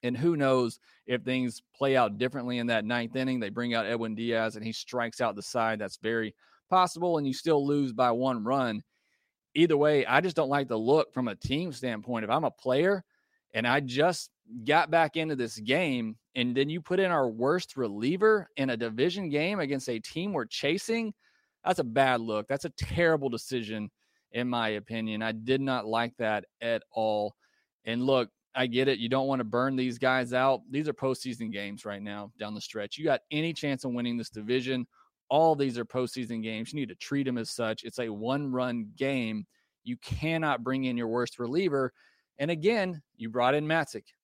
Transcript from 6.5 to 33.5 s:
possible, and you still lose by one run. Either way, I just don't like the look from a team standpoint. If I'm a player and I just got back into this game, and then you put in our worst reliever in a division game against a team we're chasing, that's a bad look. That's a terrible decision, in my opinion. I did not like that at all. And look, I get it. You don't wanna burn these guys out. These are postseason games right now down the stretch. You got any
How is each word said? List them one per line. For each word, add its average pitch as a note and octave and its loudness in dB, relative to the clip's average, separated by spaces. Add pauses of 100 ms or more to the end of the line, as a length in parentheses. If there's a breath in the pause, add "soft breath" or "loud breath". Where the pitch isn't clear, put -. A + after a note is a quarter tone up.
possible, F3 2
and C#3+ 0
you C3 0
still D3 2
lose C#3+ 2
by A#2+ 4
one A#2+ 0
run. B2 0 (760)
Either D#3+ 4
way, D3 4
I B2+ 6
just F3 -2
don't D3+ 2
like C#3 0
the A#2 0
look C3+ 4
from B2+ -2
a G#2 -4
team D#3 -4
standpoint. A#2 -4
If G#2 -4
I'm D3+ 2
a B2 2
player E3+ 2 (520)
and A2+ 0
I C3 4
just C#3+ 0 (340)
got D3 4
back D#3+ 2
into D#3+ -2
this A#2 -4
game, B2 0 (200)
and B2 0
then C#3 2
you E3 -4
put F#3 0
in F#3+ 2
our C#3+ 2
worst C3 -2
reliever D#3 2
in C3+ 0
a A#2+ 0
division C#3+ -2
game E3 0
against C#3 -2
a A#2 -2
team F#3 -6
we're C#3 -2
chasing, G#3 -2 (520)
that's - 2
a D3 2
bad B2+ 4
look. G#2+ -2
That's C#3 -4
a D3 -4
terrible D#3+ 2
decision, A2 -4 (400)
in A#2+ -2
my A#2+ 0
opinion. A2 -4
I A2+ 0
did A#2 0
not B2+ -2
like A#2 0
that G#2+ 0 (160)
at A#2 -2
all. G#2+ 0 (500)
And A#2+ -2
look, C3 4 (240)
I B2+ 0
get B2+ 2
it. B2+ 2
You A#2 -2
don't C3+ 2
wanna C3 -2
burn B2 0
these B2+ -2
guys B2+ 2
out. B2+ 2
These D3+ -2
are D3 -2
postseason B2 -4
games G2+ -8
right G2+ -8
now G#2 -10
down G#2+ -6
the G2+ -8
stretch. G2+ -8
You D3+ -10
got C#3 2 (100)
any D#3 -2